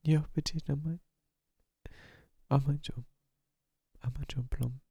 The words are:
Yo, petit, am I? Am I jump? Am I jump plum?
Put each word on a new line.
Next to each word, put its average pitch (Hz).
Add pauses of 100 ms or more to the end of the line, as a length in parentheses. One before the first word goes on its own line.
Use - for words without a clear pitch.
Yo, 151 (120)
petit, 160
am 147
I? -
Am 139
I 143
jump? - (960)
Am 123
I 139
jump 127
plum? 123 (100)